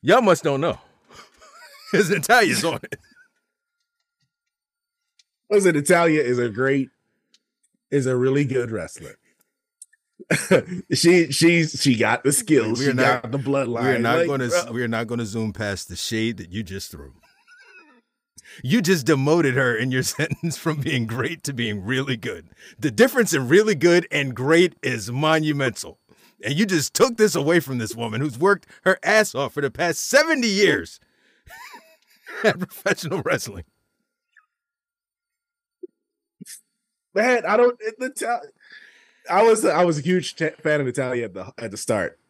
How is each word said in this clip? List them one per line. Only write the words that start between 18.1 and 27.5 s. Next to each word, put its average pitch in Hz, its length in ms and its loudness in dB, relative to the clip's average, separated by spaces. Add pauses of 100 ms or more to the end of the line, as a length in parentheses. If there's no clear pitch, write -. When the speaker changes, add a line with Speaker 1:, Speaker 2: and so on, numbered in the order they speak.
Speaker 1:
You 170 160 2
just 165 260 0
demoted 147 480 2
her 123 220 0
in 127 160 -2
your 127 100 0
<laughs> - 0 -
sentence - 540 -6
from 151 240 -4
being 131 260 -2
great 127 380 -6
to 143 80 -8
being 107 320 -6
really 131 320 -4
good. 92 320 -12 (300)
The 147 120 -2
difference 226 440 2
in 131 120 0
really 202 280 4
good 170 360 4
and 139 240 -2
great 160 480 2
is 120 300 -4
monumental. 147 880 -2 (440)
And 135 160 -4
you 220 80 4
just 175 280 -2
took 233 240 0
this 208 180 4
away 160 240 2